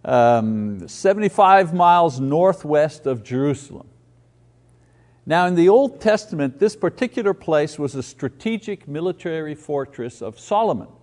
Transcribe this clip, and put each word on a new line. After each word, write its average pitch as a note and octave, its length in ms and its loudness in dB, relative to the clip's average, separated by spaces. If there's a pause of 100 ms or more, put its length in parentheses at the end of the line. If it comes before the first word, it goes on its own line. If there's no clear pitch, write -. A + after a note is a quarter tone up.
Um, A2 840 0
seventy-five G3 840 2
miles F3 480 2
northwest D3+ 840 0
of B2 180 -4
Jerusalem. C3 640 -6 (1400)
Now, F3 180 2
in F3+ 80 -2
the E3+ 160 6
Old B3 320 4
Testament, E3 560 -2
this G#3 180 0
particular G3+ 600 -4
place D3+ 420 -2
was C#3+ 160 -6
a C3+ 80 -8
strategic G3+ 840 -10
military D#3+ 680 -8
fortress C#3 720 -10
of A2 160 -12
Solomon. G3+ 480 -2 (160)